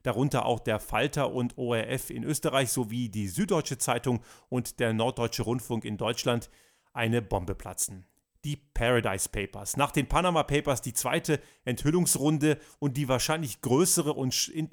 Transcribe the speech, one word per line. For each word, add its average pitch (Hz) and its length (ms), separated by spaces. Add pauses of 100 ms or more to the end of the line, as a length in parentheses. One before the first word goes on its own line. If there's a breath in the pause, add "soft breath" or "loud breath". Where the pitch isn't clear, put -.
darunter 127 420
auch 120 140
der 110 220
Falter 131 520
und 123 240
O 120 160
R 113 160
F 127 220
in 117 140
Österreich 135 480
sowie 120 380
die 101 180
Süddeutsche 156 500
Zeitung 120 460 (240 loud breath)
und 127 320
der 117 120
Norddeutsche 117 520
Rundfunk 117 400
in 107 140
Deutschland, 120 520 (440 soft breath)
eine 117 280
Bombe 95 320
platzen. - 520 (380)
Die 147 120
Paradise 117 720
Papers. 101 480
Nach 139 160
den 143 160
Panama 170 340
Papers 143 400
die 117 120
zweite 143 440 (260 loud breath)
Enthüllungsrunde 147 960 (220 loud breath)
und 135 160
die 143 100
wahrscheinlich 131 540
größere 147 540
und 131 200
sch-, - 160
in-, 156 220